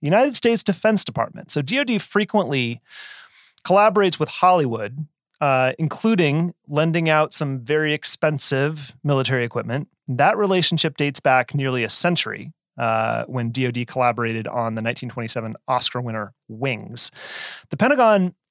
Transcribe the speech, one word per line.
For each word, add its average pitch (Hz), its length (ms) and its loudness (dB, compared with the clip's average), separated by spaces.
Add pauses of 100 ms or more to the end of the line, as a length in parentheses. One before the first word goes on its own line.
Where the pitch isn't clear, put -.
United 226 340 4
States 233 300 2
Defense 208 400 0
Department. - 460 -6
So 147 120 0
D 170 160 -2
O 285 60 0
D 233 140 0
frequently 135 840 0 (840)
collaborates 196 540 4
with 151 100 -2
Hollywood, 139 800 0 (340)
uh, 131 380 2
including 170 760 0 (160)
lending 160 400 0
out 156 240 2
some 135 280 -2
very 151 320 0
expensive 151 1120 -2
military 131 400 0
equipment. 117 440 -6 (200)
That 135 280 2
relationship 180 600 2
dates 143 240 -2
back 131 340 2
nearly 131 300 0
a 107 40 -4
century, 143 640 0 (240)
uh, 113 500 -2
when 120 240 -4
D 127 160 -2
O 123 40 0
D 120 140 -4
collaborated 113 600 -2
on 113 280 -4
the 110 80 -6
nineteen 120 260 -6
twenty-seven 113 460 -6 (140)
Oscar 123 320 -2
winner 110 340 -8 (140)
Wings. 113 640 -4 (600)
The 151 60 -8
Pentagon 220 580 4 (160)